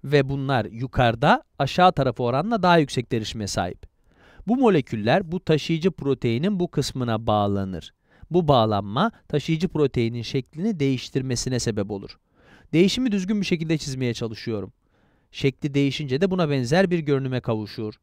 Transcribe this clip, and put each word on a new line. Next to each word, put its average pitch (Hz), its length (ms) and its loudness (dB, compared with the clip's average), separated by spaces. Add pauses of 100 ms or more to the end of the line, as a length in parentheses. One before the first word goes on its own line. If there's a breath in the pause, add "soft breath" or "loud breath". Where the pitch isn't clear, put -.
Ve 139 260 4
bunlar 135 360 0
yukarıda 123 760 2 (160)
aşağı 180 320 4
tarafı 131 320 -2
oranla 170 400 -2
daha 175 140 6
yüksek 135 340 0
derişime 110 360 -4
sahip. - 440 -6 (560 soft breath)
Bu 233 100 2
moleküller 160 760 2
bu 180 80 -4
taşıyıcı 165 520 0
proteinin 139 680 -2
bu 175 120 -2
kısmına 120 560 -2
bağlanır. 101 640 0 (380 soft breath)
Bu 170 160 2
bağlanma 110 640 2 (160 soft breath)
taşıyıcı 160 400 -2
proteinin 120 540 0
şeklini 151 580 -4
değiştirmesine 131 800 -2
sebep 107 320 -4
olur. 101 260 -12 (560 soft breath)
Değişimi 196 380 2
düzgün 202 300 -2
bir 175 40 -2
şekilde 160 320 -2
çizmeye 131 360 -4
çalışıyorum. 110 600 -8 (580)
Şekli 139 420 -2
değişince 139 480 0
de 190 100 2
buna 180 180 0
benzer 143 420 2
bir 175 80 0
görünüme 135 400 -2
kavuşur. 110 640 -4